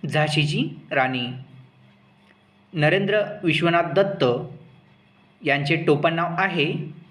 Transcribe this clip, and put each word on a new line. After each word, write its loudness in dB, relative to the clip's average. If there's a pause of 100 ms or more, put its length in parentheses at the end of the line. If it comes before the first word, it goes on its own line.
झाशीची 0 (220)
राणी. 0 (1500)
नरेंद्र 2 (220)
विश्वनाथ 2
दत्त 0 (1200)
यांचे 0
टोपणनाव 2
आहे 0 (380)